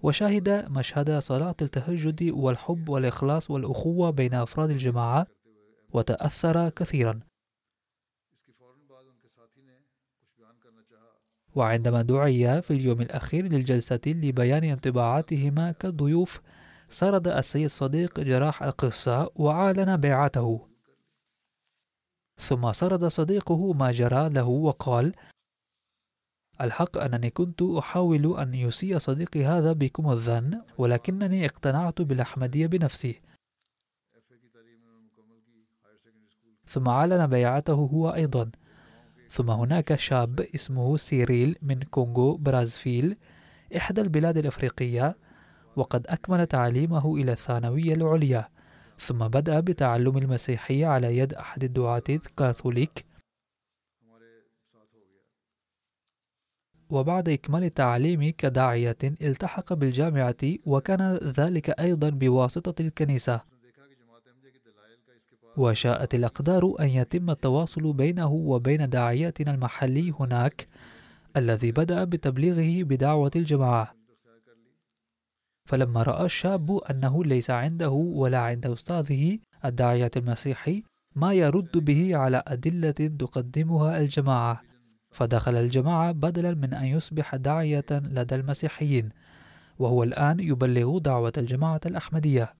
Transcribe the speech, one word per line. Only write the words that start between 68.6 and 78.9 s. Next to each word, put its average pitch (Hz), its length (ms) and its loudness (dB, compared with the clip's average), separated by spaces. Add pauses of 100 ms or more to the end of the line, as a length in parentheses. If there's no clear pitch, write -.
داعيتنا 139 640 0
المحلي 135 560 -2 (100)
هناك، 123 480 0 (680)
الذي 117 360 2
بدأ 170 320 2
بتبليغه 165 800 0
بدعوة 139 520 2
الجماعة. 135 580 2 (1700)
فلما 120 340 2
رأى 139 220 0
الشاب 180 520 0
أنه 139 480 0
ليس 131 260 0
عنده 151 400 0
ولا 139 480 0
عند 120 280 -2
أستاذه 147 720 -2 (260)